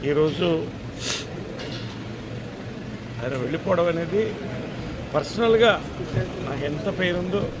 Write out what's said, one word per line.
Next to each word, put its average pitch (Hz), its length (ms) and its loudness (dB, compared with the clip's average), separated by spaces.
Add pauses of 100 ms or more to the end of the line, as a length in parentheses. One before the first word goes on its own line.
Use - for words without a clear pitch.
ఈరోజు 156 400 4 (2750)
ఆయన 127 140 -2 (100)
వెళ్ళిపోవడం 170 500 2
అనేది 170 300 2 (920)
పర్సనల్గా 226 580 6 (720)
నాకు 139 260 -2
ఎంత 151 160 -2 (140)
పెయిన్ 180 220 2
ఉందో 190 200 2 (160)